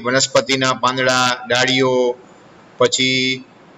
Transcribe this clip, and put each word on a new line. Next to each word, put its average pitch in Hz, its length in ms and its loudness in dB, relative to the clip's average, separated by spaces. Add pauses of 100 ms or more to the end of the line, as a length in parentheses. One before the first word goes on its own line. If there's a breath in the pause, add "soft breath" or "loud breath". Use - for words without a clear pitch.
વનસ્પતિના 135 720 0
પાંદડા, 127 720 0
ડાળીઓ, 127 680 0 (600)
પછી 131 680 0 (340)